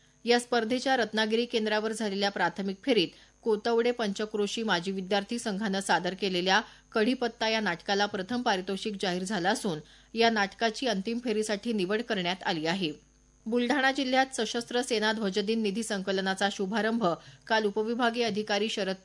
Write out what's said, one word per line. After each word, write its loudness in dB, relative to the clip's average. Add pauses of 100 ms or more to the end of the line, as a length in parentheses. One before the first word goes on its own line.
(240)
या 4
स्पर्धेच्या 2
रत्नागिरी 2
केंद्रावर 0
झालेल्या 0
प्राथमिक -2
फेरीत 4 (340)
कोतवडे 2
पंचक्रोशी -2
माजी 0
विद्यार्थी -2
संघानं -2
सादर 0
केलेल्या 2 (320)
कढीपत्ता 0
या 0
नाटकाला 0
प्रथम -4
पारितोषिक -2
जाहीर 0
झालं -2
असून 0 (360)
या 4
नाटकाची 0
अंतिम -2
फेरीसाठी -2
निवड 0
करण्यात -2
आली 0
आहे. 0 (540)
बुलढाणा 2
जिल्ह्यात 2
सशस्त्र -2
सेना 0
ध्वजदिन 0
निधी -2
संकलनाचा 0
शुभारंभ 0 (400)
काल 2
उपविभागीय 0
अधिकारी 0
शरद -2